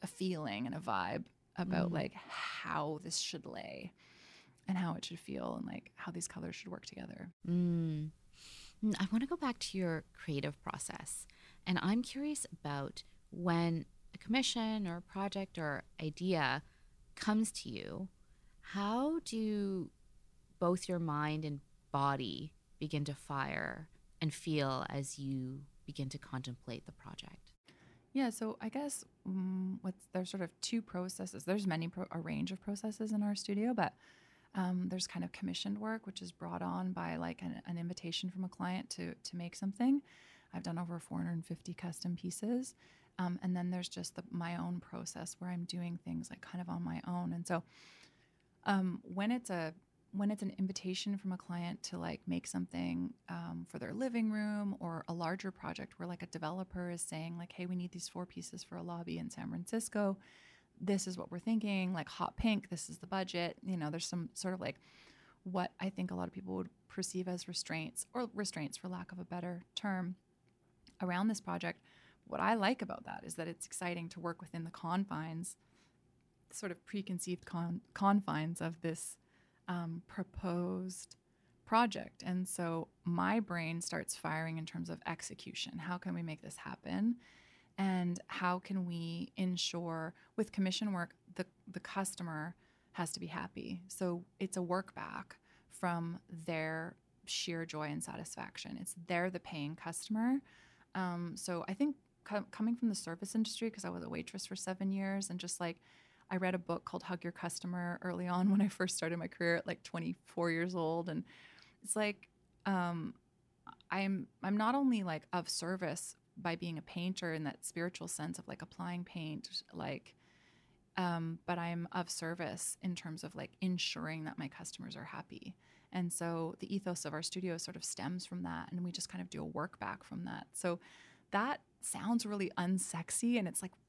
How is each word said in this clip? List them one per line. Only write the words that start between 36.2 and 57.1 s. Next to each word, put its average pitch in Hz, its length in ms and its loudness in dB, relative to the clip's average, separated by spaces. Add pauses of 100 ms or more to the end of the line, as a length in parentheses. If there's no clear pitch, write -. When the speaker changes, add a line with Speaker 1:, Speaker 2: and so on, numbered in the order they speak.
Speaker 1:
is 180 120 -10
brought 175 280 -4
on 180 320 0
by, 170 240 0
like, - 240 -2
an, - 260 -4
an 170 120 -2
invitation 170 500 -2
from 185 140 -2
a 185 60 0
client 185 420 -2
to, 175 240 -4
to - 220 -8
make 175 180 -4
something. 247 480 6 (500)
I've 175 120 -4
done 170 120 0
over 170 220 -2
four - 200 -4
hundred 165 280 0
fifty - 260 -6
custom 175 440 -2
pieces. 226 580 0 (460)
Um, 180 240 2
and 180 100 4
then 180 160 2
there's 180 180 0
just - 280 -6
the, 175 140 -8
my 175 260 -2
own 175 240 -2
process - 580 -8
where 180 120 -4
I'm 175 140 -2
doing 175 400 -2
things, - 260 -4
like, - 100 -12
kind - 200 -6
of 175 80 -4
on 175 140 -2
my 165 240 -2
own. 175 260 0
And 170 140 -2
so, 170 160 2 (1040)
um, 190 400 4
when 196 260 0
it's 240 200 0
a, 165 220 0 (400)
when 202 200 4
it's 202 100 -2
an 196 160 -2
invitation 190 580 0
from 196 140 -2
a 185 60 -2
client 175 480 -4
to, - 120 -4
like, 170 300 -2
make 87 220 0
something, 87 680 0 (140)
um, - 400 -6
for - 100 -8
their - 160 -4
living 233 380 2
room 208 480 0
or 165 260 -4
a 175 60 -2
larger 175 400 0
project - 480 -6
where, 175 80 -4
like, 175 160 -6
a - 20 -10
developer 180 640 -4
is 175 100 -4
saying, 165 380 -4